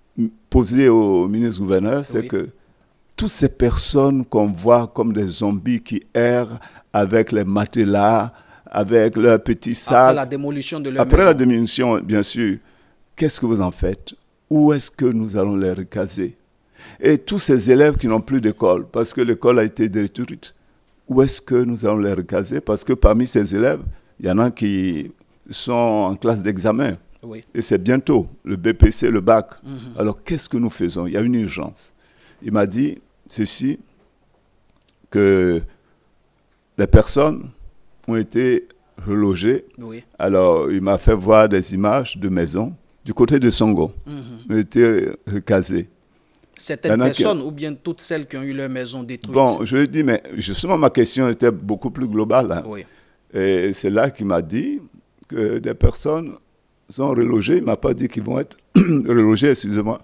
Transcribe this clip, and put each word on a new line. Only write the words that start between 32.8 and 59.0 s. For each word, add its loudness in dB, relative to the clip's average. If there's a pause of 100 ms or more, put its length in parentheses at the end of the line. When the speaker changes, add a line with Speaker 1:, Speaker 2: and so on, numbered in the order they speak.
Speaker 1:
ceci, -4 (1300)
que 4 (1160)
les 0
personnes 4 (580)
ont -2
été 0 (400)
relogées. 0 (140)
Speaker 2:
Oui. -18 (160)
Speaker 1:
Alors, 2
il -2
m'a 0
fait 2
voir 4
des -2
images -2
de -6
maisons -2 (300)
du -10
côté 2
de 2
Songo. 0 (140)
Speaker 2:
Mhm. -12
Speaker 1:
Ont 2
été 2 (240)
recasées. -2 (680)
Speaker 2:
Certaines -6
Speaker 1:
Il 4
y 4
en 0
a 2
qui 0
Speaker 2:
personnes 0
ou -8
bien -10
toutes -10
celles -8
qui -14
ont -10
eu -8
leur -8
maison -10
détruite ? -14
Speaker 1:
Bon, 4
je -2
lui 4
ai 2
dit, -2
mais 0 (120)
justement, -4
ma 2
question 0
était 2
beaucoup -6
plus -8
globale, 0
hein. -6
Speaker 2:
Oui. -16 (480)
Speaker 1:
Et 0
c'est -4
là 2
qu'il -8
m'a 0
dit -6 (460)
que -4
des -6
personnes 0 (540)
sont -4
relogées. 2
Il 0
ne -8
m'a 0
pas -2
dit -4
qu'ils -8
vont -6
être -10
<clears throat> -4
relogés, 4